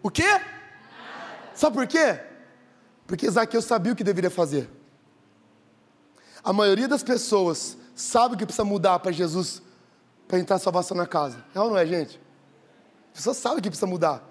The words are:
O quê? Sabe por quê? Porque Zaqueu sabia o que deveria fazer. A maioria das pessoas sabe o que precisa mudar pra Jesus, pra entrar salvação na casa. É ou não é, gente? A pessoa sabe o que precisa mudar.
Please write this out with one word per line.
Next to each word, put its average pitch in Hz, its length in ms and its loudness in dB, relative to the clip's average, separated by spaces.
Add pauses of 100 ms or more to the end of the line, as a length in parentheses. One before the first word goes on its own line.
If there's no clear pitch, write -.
O 196 80 -2
quê? 381 300 4 (1120)
Sabe 302 200 2
por 254 120 0
quê? 285 320 4 (880)
Porque 180 220 -2
Zaqueu 226 320 2
sabia 220 320 0
o - 20 0
que 220 80 -6
deveria 180 260 0
fazer. 147 400 -2 (1700)
A 190 100 0
maioria 208 340 4
das 269 140 0
pessoas 196 760 0 (180)
sabe 240 400 2
o - 20 -8
que 208 80 -4
precisa - 180 -4
mudar 196 360 2
pra 185 120 -4
Jesus, 170 500 -4 (680)
pra 185 100 0
entrar 185 220 2
salvação 180 360 -2
na 175 120 -2
casa. 143 360 -4 (120)
É 190 40 -4
ou 226 100 2
não 208 80 2
é, 175 80 4
gente? 165 340 -4 (920)
A - 40 -20
pessoa 254 180 -2
sabe 254 260 -2
o - 20 -6
que 190 80 -4
precisa 190 180 -4
mudar. 160 440 -2